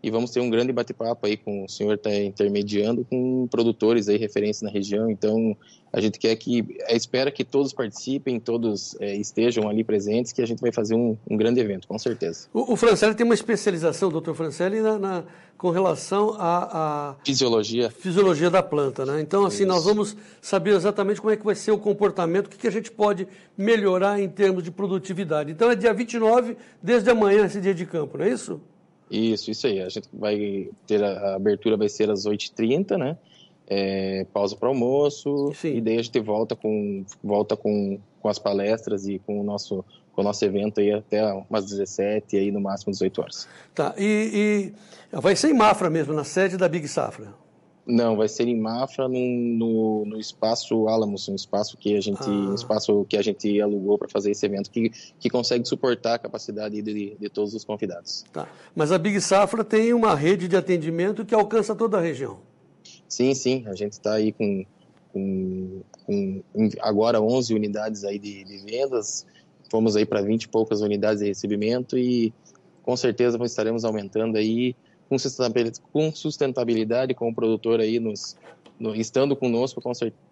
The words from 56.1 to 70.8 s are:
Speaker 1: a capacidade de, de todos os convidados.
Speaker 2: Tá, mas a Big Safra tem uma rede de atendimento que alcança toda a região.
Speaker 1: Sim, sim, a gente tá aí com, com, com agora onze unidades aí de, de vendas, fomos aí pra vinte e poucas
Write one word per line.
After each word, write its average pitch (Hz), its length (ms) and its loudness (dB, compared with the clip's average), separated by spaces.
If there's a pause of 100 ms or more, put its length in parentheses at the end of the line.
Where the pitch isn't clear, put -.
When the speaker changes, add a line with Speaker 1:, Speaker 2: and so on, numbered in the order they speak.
Speaker 1:
a 117 40 -2
capacidade 107 640 -8
de, 104 380 -6
de 104 100 -8
todos 104 260 -4
os 110 100 -8
convidados. 95 680 -8
Speaker 2:
Tá, - 140 -10 (280)
mas 156 180 2
a 185 60 4
Big 196 220 0
Safra 202 440 2
tem 220 300 4
uma 220 200 4
rede 170 320 2
de 180 100 2
atendimento 180 680 0
que 208 100 -2
alcança 214 400 2
toda 220 240 0
a - 20 2
região. 135 380 -4 (720)
Speaker 1:
Sim, 131 260 2
sim, 131 320 0
a 98 80 -8
gente 104 260 -6
tá 107 140 0
aí 107 180 2
com, 101 320 -2 (480)
com, 190 720 -4 (240)
com 98 360 -2 (380)
agora 110 400 4
onze 117 320 2
unidades 107 520 -2
aí 101 140 -4
de, 101 240 -12
de 98 160 -18
vendas, 113 680 -4 (440)
fomos 110 260 2
aí 104 100 4
pra 107 160 0
vinte 110 220 0
e - 40 -20
poucas 110 320 0